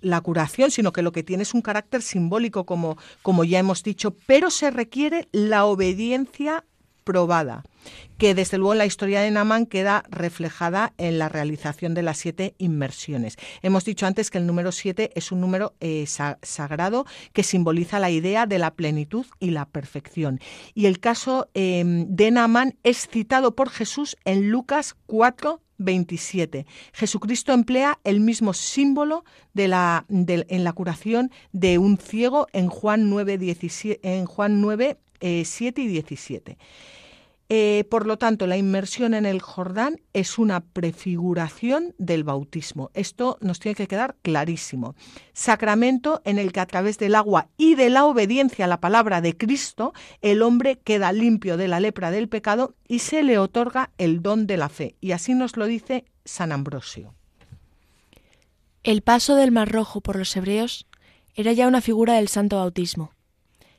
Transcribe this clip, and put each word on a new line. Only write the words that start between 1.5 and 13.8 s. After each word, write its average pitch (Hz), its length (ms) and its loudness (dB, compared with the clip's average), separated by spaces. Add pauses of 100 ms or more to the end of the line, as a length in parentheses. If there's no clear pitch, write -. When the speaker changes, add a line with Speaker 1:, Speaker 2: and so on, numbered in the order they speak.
Speaker 1:
un 233 80 2
carácter 208 400 -4
simbólico, 196 640 -2
como, 170 320 -4 (240)
como 170 220 2
ya 175 160 2
hemos 190 240 0
dicho, 208 320 -4 (120)
pero 311 220 6
se 285 220 0
requiere 277 600 -2
la 208 340 4
obediencia 233 1000 -2 (440)
probada, 165 560 0 (540)
que 202 180 4
desde 190 220 0
luego 196 160 2
en 220 60 2
la 208 60 4
historia 196 360 0
de 214 100 2
Naamán 214 340 2
queda 202 440 0
reflejada 170 880 -4
en 165 220 -2
la 156 100 -2
realización 151 640 -6
de 170 100 -2
las 160 140 -4
siete 185 400 -6
inmersiones. 143 800 -4 (240)
Hemos 190 240 2